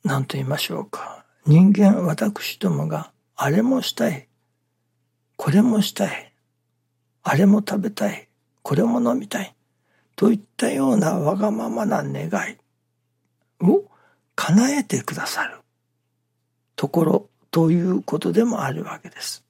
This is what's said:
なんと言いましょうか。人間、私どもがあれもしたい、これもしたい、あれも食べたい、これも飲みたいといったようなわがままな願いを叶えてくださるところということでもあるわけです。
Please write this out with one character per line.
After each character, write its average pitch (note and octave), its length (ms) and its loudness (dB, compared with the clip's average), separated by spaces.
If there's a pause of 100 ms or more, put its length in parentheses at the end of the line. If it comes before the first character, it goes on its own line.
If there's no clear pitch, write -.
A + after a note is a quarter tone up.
な C#3 160 -2
ん C3+ 60 -2
と C#3+ 140 -10
言 C3+ 60 -6
い C3 40 -6
ま D3 100 -4
し - 120 -6
ょ - 100 -6
う - 60 -10
か。 - 380 -14 (220)
人 F3+ 260 8
間、 G3 320 4
私 G#3 540 -4
ど - 120 -2
も D3+ 180 -2
が D#3 240 -8 (240)
あ - 140 -2
れ F#3+ 120 2
も B3+ 200 0
し - 100 -6
た A3+ 160 -2
い、 C#3+ 180 -8 (1080)
こ - 140 -4
れ G3 120 6
も A3 200 2
し - 100 -2
た G3 140 -2
い、 - 260 -10 (920)
あ - 120 -2
れ F3+ 120 4
も G3+ 120 6
食 G#3 200 -4
べ G3 120 -4
た - 220 -4
い、 - 160 -16 (340)
こ - 120 -4
れ D#3+ 80 2
も A#2+ 180 0
飲 A#2+ 180 0
み - 100 -10
た - 140 -8
い - 120 -14 (600)
と G#3+ 140 4
い A3 60 2
っ - 40 -6 (160)
た A#3+ 140 0
よ C4+ 200 0
う A3+ 80 2
な - 200 0
わ D#3 180 0
が G#3 140 0
ま A3 200 -6
ま A3 160 -4
な D3+ 160 -2
願 C#3 240 -8
い - 1400 -12
を F4+ 200 4 (520)
叶 B3 420 2
え - 60 -4
て - 180 -6
く - 120 -10
だ - 120 -8
さ - 180 -6
る - 140 -12 (1160)
と C#3+ 120 -4
こ E3 160 2
ろ - 260 0 (200)
と E3 200 4
い F3 100 4
う F#3 220 0
こ - 160 -6
と F3+ 140 -2
で G#3+ 120 4
も A#3+ 180 -2
あ C3+ 100 -4
る D#3 120 -8
わ - 180 -14
け - 60 -20
で - 120 -20
す。 - 300 -12